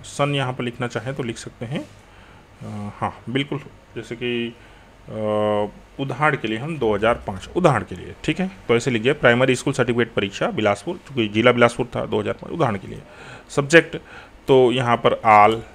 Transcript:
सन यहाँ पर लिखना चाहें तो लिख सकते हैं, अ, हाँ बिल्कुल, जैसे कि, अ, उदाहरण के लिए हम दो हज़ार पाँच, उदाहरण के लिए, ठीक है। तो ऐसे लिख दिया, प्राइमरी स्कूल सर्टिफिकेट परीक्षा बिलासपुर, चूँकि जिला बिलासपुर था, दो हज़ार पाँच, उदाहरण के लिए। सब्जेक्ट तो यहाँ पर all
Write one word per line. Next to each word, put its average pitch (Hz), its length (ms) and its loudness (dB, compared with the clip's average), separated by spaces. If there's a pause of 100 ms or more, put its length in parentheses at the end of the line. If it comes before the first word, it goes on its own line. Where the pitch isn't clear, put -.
सन 143 320 -4
यहाँ 127 180 -2
पर 127 100 -8
लिखना 120 240 -6
चाहें 110 280 -6
तो 143 80 -6
लिख 113 140 -6
सकते - 280 -14
हैं, 151 160 -6
अ, 302 40 -12 (1120)
हाँ - 320 -8
बिल्कुल, 139 300 -4 (360)
जैसे 120 200 -10
कि, 120 400 -4 (540)
अ, - 20 -12 (880)
उदाहरण 135 380 0
के 113 100 -6
लिए 110 100 -2
हम 151 200 -6
दो 110 180 2
हज़ार 113 320 0
पाँच, 95 280 -10
उदाहरण 147 280 2
के 92 120 -12
लिए, 87 280 -14
ठीक 160 160 -2
है। 185 120 -4 (160)
तो 120 80 4
ऐसे 120 160 0
लिख 113 100 0
दिया, 127 120 2
प्राइमरी 127 420 4
स्कूल 139 180 -4
सर्टिफिकेट 120 400 0
परीक्षा 101 340 -2
बिलासपुर, 110 480 0
चूँकि 120 320 -4
जिला 110 240 4
बिलासपुर 120 440 2
था, 120 100 -4
दो 107 140 -2
हज़ार 104 140 -4
पाँच, - 200 -10
उदाहरण 131 240 -2
के - 100 -12
लिए। 107 140 -14 (480)
सब्जेक्ट 151 480 4 (500)
तो 127 240 6
यहाँ 120 260 0
पर 117 280 0
all 110 340 8 (160)